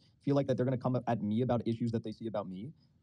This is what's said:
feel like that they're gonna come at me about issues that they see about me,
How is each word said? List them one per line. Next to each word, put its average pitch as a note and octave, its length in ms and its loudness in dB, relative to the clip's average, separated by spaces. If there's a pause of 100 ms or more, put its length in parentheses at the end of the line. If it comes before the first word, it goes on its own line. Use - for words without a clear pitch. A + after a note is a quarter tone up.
(260)
feel C#3 100 4
like C#3 120 2
that B2+ 100 2
they're B2 80 2
gonna C3 120 2
come B2+ 300 0
at A#2 160 2
me G#2+ 180 2
about A#2+ 260 2
issues A2+ 240 0
that A2+ 120 -2
they A2 80 -6
see A2+ 160 -8
about G2+ 220 -4
me, G2+ 220 -10 (320)